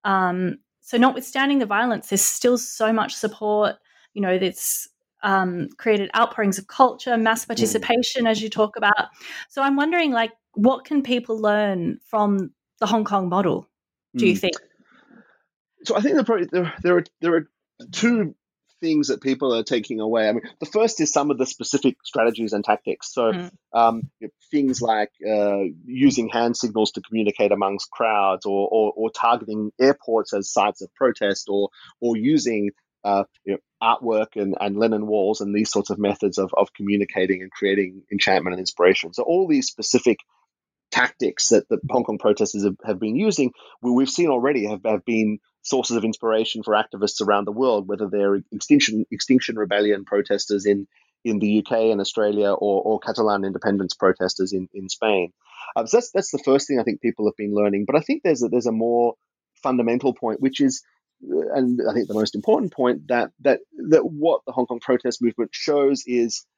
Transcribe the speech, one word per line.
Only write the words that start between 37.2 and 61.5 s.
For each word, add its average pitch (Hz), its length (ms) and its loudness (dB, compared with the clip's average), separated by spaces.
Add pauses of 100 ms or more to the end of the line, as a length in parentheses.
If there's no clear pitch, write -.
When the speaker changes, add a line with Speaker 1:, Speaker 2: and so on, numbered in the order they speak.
Speaker 2:
and 95 80 -16
creating 98 600 -2
enchantment 95 440 0
and 90 60 -6
inspiration. 90 520 2
So 120 100 -6
all 180 240 2
these 143 200 2
specific - 520 0 (720)
tactics - 560 -2
that - 200 4
the 123 100 -2 (120)
Hong 123 140 0
Kong 107 120 -4
protesters 101 480 0
have, 98 200 0
have 101 160 -4
been 110 160 -2
using, 160 360 0 (300)
we, 123 80 0
we've 131 180 2
seen 175 200 0
already 127 380 0
have, 104 180 -6
have 107 200 0
been 110 360 0 (220)
sources 123 340 -2
of 107 80 0
inspiration 110 580 -2
for 107 120 0
activists 104 460 -2
around 101 240 2
the 104 80 -8
world, 107 360 0
whether 104 200 -4
they're 101 280 0 (160)
Extinction, 110 580 2
Extinction 117 460 0
Rebellion 104 480 0
protesters 101 600 -2
in, 101 220 0 (380)
in 107 160 0
the 107 80 0
U 107 160 2
K 113 260 0
and 101 100 0
Australia, 104 520 0
or, 98 300 0
or 107 180 0
Catalan 107 440 0
independence 98 500 -2
protesters 92 580 0
in, 92 200 -4
in 95 160 -12
Spain. 95 440 -2 (420)
Um, 117 140 -2
so 214 80 2
that's, 240 160 0
that's - 180 -2
the 139 140 -6
first 139 240 2
thing 135 100 0
I 110 60 0
think 110 180 -2
people 110 240 -2
have 107 100 0
been 104 160 -4
learning. 104 320 2
But 143 120 0
I 160 40 4
think 277 220 -4
there's 139 220 2
a, 113 40 -2
there's 123 180 0
a 117 60 0
more 117 420 0 (500)
fundamental 127 500 0
point, - 260 -4
which 131 200 -2
is, 131 240 0 (440)
uh, 156 240 -2